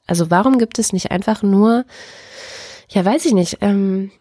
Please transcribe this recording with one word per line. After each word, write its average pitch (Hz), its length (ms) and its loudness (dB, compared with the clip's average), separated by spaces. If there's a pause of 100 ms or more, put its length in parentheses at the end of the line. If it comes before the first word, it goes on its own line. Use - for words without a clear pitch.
Also 165 240 0
warum 214 280 4
gibt 226 200 -2
es 226 140 -2
nicht - 200 -4
einfach 208 300 -2
nur, 214 440 2 (1040)
ja, 180 160 0
weiß 247 200 0
ich 294 80 2
nicht, 180 280 0
ähm, 196 600 -2